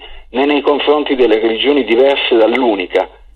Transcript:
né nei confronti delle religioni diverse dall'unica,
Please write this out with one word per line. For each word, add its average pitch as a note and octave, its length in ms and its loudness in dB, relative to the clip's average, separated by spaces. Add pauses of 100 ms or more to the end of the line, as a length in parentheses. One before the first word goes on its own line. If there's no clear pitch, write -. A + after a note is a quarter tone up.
(320)
né C3 140 -2
nei D3 160 0
confronti D3 520 0
delle A2+ 260 2
religioni A#2+ 440 0
diverse B2+ 520 0
dall'unica, A2 720 0 (280)